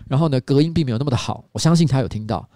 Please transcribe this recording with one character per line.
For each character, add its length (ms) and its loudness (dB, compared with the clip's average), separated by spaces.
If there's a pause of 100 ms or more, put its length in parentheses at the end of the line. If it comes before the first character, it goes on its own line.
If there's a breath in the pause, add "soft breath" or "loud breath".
然 100 0
后 120 2
呢， 100 0
隔 220 2
音 100 -2
并 140 0
没 40 -2
有 60 -2
那 80 -4
么 60 -2
的 60 2
好， 360 -6
我 60 -6
相 180 4
信 100 4
他 140 0
有 80 -2
听 180 -8
到， 300 -6